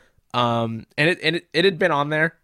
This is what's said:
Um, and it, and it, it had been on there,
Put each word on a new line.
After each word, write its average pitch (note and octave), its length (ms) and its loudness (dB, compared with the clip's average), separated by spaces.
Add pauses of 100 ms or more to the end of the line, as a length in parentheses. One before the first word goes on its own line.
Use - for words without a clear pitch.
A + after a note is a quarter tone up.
(340)
Um, A#2 520 0 (120)
and D3+ 120 2
it, F3+ 120 -2
and D#3+ 140 -2
it, - 160 -10
it E3+ 140 2
had F#3+ 120 2
been E3+ 140 0
on C#3+ 180 0
there, D#3 340 0